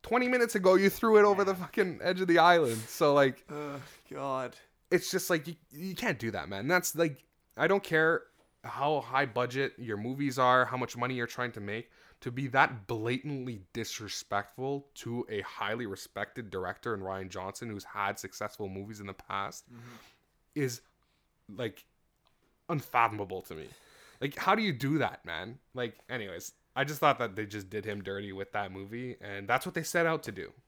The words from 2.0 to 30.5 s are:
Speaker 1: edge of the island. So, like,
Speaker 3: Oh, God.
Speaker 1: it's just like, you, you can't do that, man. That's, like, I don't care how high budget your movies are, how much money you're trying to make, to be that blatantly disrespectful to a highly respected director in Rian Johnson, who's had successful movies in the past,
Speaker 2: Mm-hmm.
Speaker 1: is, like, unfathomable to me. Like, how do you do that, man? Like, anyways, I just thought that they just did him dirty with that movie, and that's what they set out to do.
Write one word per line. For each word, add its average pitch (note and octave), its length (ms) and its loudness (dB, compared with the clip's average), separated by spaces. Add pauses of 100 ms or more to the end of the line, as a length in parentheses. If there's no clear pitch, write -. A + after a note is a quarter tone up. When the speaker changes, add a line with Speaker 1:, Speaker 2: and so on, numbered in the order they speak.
Speaker 1:
edge F#3 200 0
of F#3 60 2
the E3+ 120 8
island. D#3+ 380 8 (100)
So, D3 260 4
like, C#3 380 4
Speaker 3:
Oh, D3 300 -8 (280)
God. C3 460 -6 (340)
Speaker 1:
it's F3 220 2
just F#3 180 -2
like, E3 180 0
you, E3+ 80 -10 (140)
you F3 260 -8
can't F#3+ 220 -2
do A2+ 140 -2
that, E2+ 160 -6
man. G2 220 -6
That's, F3+ 260 2
like, D#3 300 0 (320)
I C#3 100 2
don't G3 160 2
care D#3+ 400 2 (400)
how C#3 380 -2
high B2+ 240 0
budget B2 520 -2
your A2+ 200 -6
movies C3 420 -4
are, B2+ 240 6
how B2+ 140 -2
much B2 180 -4
money B2 200 -2
you're A#2+ 120 -4
trying B2 260 -6
to - 60 -12
make, G#2 300 -8 (320)
to B2+ 100 -8
be C3+ 160 -4
that C3 400 2
blatantly B2 760 -4 (100)
disrespectful A#2 1200 -6
to A#2 340 -6
a G#2 120 -2
highly A2+ 460 -6
respected G2+ 600 -8
director F#2 440 -6
in G2+ 80 -6
Rian F#2+ 260 -6
Johnson, F#2+ 420 -10
who's G#2 140 -8
had G2+ 340 -4
successful - 520 -8
movies G2+ 320 -10
in G2+ 60 -10
the F#2+ 60 -10
past, - 560 -8
Speaker 2:
Mm-hmm. A#2+ 260 -18 (600)
Speaker 1:
is, C3 260 -2 (720)
like, A2+ 300 -8 (880)
unfathomable G#2+ 720 0
to E2+ 140 -14
me. D2+ 120 -12 (540)
Like, C#3+ 160 -4
how G3 180 2
do A3+ 60 2
you G#3 100 2
do C#3 280 0
that, F#2+ 260 -2
man? F#2 340 -8 (140)
Like, B2 240 -6 (120)
anyways, G2+ 440 -8 (220)
I C3+ 80 0
just C#3+ 160 -4
thought C#3+ 200 6
that A2 160 -2
they G#2+ 120 -4
just G2 240 -10
did G#2 140 -6
him G2+ 180 -6
dirty G2 300 -6
with G2 180 -8
that G2+ 200 -4
movie, A2 500 -10
and G2+ 260 -10
that's B2 180 2
what F3+ 80 -8
they E3+ 100 -2
set E3+ 220 0
out D#3+ 180 0
to - 80 -8
do. F#2+ 200 -10 (160)